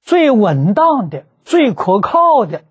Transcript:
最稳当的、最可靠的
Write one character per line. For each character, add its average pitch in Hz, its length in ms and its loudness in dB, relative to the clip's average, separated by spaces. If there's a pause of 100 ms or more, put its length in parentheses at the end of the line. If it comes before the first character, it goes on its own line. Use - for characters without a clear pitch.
最 330 300 0
稳 185 420 0
当 285 380 0
的、 135 160 -16 (180)
最 285 300 0
可 190 260 -2
靠 320 460 0
的 156 240 -12